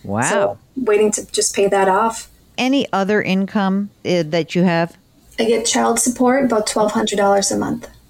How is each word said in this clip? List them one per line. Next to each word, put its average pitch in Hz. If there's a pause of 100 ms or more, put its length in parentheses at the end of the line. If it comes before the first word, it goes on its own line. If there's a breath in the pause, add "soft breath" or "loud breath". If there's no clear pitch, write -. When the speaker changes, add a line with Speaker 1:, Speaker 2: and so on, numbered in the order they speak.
Speaker 1:
Wow. 202
Speaker 2:
So - (180)
waiting 220
to -
just -
pay 202
that 196
off. 220 (280)
Speaker 1:
Any 262
other 196
income, 190 (160)
uh, 175
that 165
you 175
have? 170 (420)
Speaker 2:
I 226
get 226
child 233
support, 254
about 220
twelve 214
hundred 214
dollars 202
a 214
month. - (200)